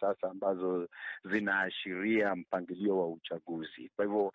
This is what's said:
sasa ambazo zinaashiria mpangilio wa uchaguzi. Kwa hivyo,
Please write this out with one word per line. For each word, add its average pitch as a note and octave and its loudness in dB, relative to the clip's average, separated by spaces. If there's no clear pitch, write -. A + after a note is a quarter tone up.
sasa G2 0
ambazo F#2 0
zinaashiria G2 2
mpangilio F#2 0
wa F2 2
uchaguzi. E2 -8
Kwa G2+ 2
hivyo, G#2 2